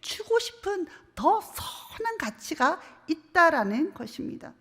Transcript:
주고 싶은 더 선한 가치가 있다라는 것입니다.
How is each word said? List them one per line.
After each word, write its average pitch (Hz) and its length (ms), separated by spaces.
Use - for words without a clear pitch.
주고 - 360
싶은 381 480
더 359 260
선한 - 800
가치가 277 600
있다라는 311 880
것입니다. - 680